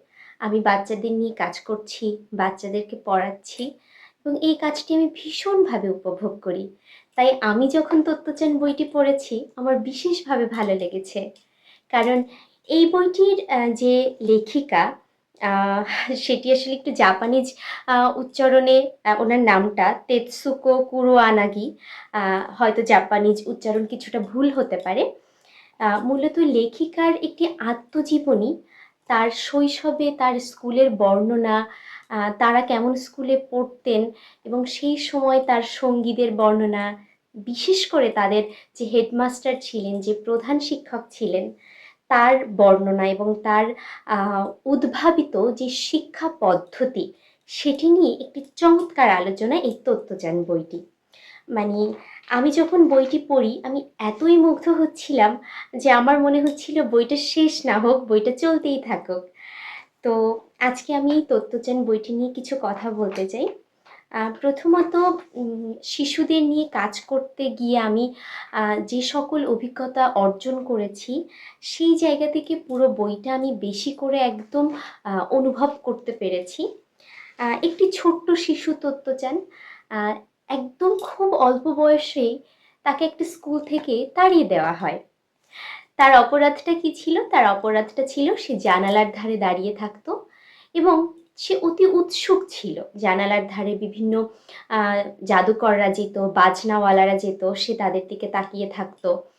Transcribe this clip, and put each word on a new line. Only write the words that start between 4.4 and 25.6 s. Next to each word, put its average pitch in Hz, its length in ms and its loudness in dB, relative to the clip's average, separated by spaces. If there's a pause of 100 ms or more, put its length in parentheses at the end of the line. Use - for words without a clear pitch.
এই 311 140 2
কাজটি 302 400 -4
আমি 320 180 2
ভীষণভাবে 311 760 -2
উপভোগ 185 500 -6
করি। 190 300 -8 (460)
তাই 262 260 2
আমি 220 260 2
যখন 311 360 2
তত্ত্বচান 311 540 -2
বইটি 285 260 0
পড়েছি, 277 520 0 (200)
আমার 254 240 0
বিশেষভাবে 269 680 -4
ভালো 220 300 -2
লেগেছে, 190 440 -6 (720)
কারণ 247 320 2 (440)
এই 330 180 4
বইটির, 370 520 2 (120)
আহ, 240 240 0
যে 254 480 2
লেখিকা, 214 640 2 (580)
আহ, 196 720 -2
সেটি - 380 -4
আসলে 262 220 0
একটু 269 180 -6
জাপানিজ, 233 640 2 (340)
আহ, 247 320 2
উচ্চারণে, 262 580 4 (260)
আহ, 214 180 2
ওনার 233 180 2
নামটা 208 680 4
তেতসুকো 262 760 0
কুরোয়ানাগি, 226 880 4 (400)
আহ, 190 380 -2
হয়তো 220 300 2
জাপানিজ 208 640 2
উচ্চারণ 220 400 -4
কিছুটা 233 340 -8
ভুল 240 320 -2
হতে 254 260 -2
পারে। 214 340 -2 (680)